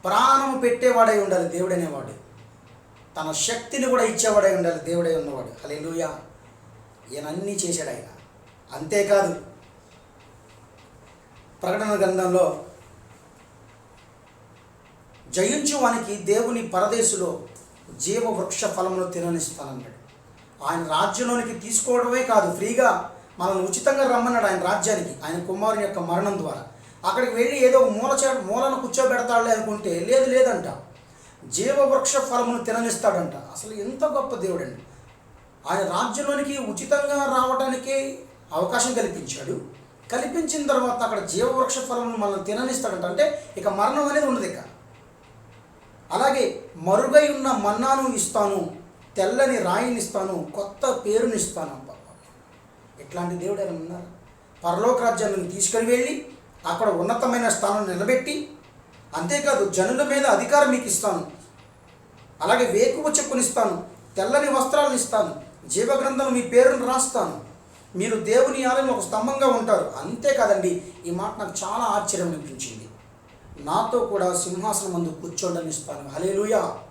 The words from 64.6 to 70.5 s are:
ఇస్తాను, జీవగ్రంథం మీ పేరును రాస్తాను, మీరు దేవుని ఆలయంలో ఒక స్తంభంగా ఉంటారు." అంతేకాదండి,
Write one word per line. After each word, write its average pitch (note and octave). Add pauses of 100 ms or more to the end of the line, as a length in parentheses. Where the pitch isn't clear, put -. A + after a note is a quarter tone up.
ఇస్తాను, G#3+ (340)
జీవగ్రంథం C4
మీ B3
పేరును B3
రాస్తాను, B3+ (560)
మీరు G#3+
దేవుని C4
ఆలయంలో C4
ఒక -
స్తంభంగా C4+
ఉంటారు." A3+
అంతేకాదండి, G3+ (140)